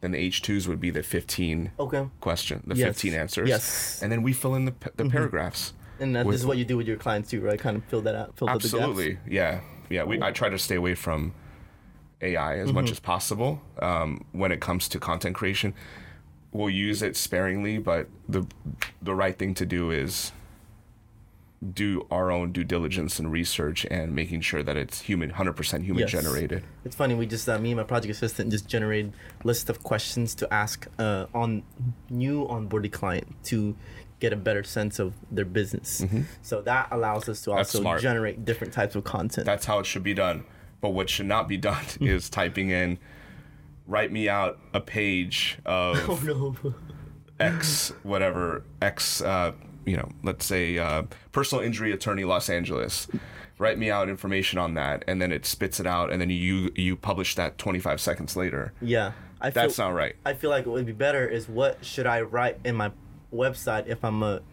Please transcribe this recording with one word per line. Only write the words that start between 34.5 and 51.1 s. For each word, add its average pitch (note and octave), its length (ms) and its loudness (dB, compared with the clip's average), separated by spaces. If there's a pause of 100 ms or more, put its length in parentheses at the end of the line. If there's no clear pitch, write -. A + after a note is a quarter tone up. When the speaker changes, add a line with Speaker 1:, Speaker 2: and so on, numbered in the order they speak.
Speaker 2:
sense G#2 340 -2
of G2 140 0 (180)
their G#2 140 0
business. G2 560 -2
Speaker 1:
Mm-hmm. G2 220 2 (180)
Speaker 2:
So G#2+ 220 -4
that A#2+ 280 2
allows A2 380 0
us G#2+ 140 -6
to - 80 -2
Speaker 1:
That's G2+ 240 2
Speaker 2:
also G#2 60 4
Speaker 1:
smart. F2 200 2
Speaker 2:
generate A2+ 460 0
different A2+ 260 -2
types G#2 220 2
of G2+ 100 -2
content. G2+ 400 -2
Speaker 1:
That's G2+ 220 2
how G#2 140 2
it F#2+ 60 -4
should G2 160 -4
be G2 120 2
done. F2+ 300 2 (360)
But G#2 100 0
what F#2+ 200 0
should G2+ 160 0
not G#2+ 200 2
be G2+ 120 0
done G2 320 0
<laughs> - 100 -6
is F#2 300 4
typing F#2+ 400 2
in, F2+ 280 2 (880)
"Write G#2+ 260 0
me G#2+ 180 2
out G2 280 2 (140)
a G2+ 80 2
page F#2+ 840 0
of F2+ 420 2
Speaker 2:
<laughs> - 0 -
Oh, F3 100 0 (440)
no. C#3 120 -2 (640)
Speaker 1:
X, E2 540 2 (100)
whatever, F2+ 600 2 (160)
X, - 420 0
uh, F2+ 300 2 (340)
you F#2 100 4
know, - 140 -2 (120)
let's F2+ 220 -2
say, F2 340 2
uh, D#2 260 2 (280)